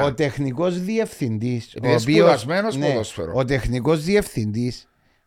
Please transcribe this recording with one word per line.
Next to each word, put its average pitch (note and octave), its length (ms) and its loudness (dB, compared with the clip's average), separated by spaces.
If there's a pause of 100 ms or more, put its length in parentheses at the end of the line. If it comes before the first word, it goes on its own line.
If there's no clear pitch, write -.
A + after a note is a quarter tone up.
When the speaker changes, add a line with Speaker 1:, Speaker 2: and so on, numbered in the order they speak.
Speaker 1:
ναι, C#3+ 60 2
ο C3+ 80 0
τεχνικός D3 640 -2
διευθυντής, B2 920 -4
Speaker 2:
Επειδή G#2+ 120 -4
Speaker 1:
ο B2+ 40 4
Speaker 2:
είναι B2 100 4
Speaker 1:
οποίος, D3 240 4
Speaker 2:
σπουδασμένος E3+ 520 2
Speaker 1:
ναι, D3 120 0
Speaker 2:
ποδόσφαιρο. G#2+ 460 -4
Speaker 1:
ο C3 100 2
τεχνικός B2+ 600 0
διευθυντής, B2 840 -2 (380)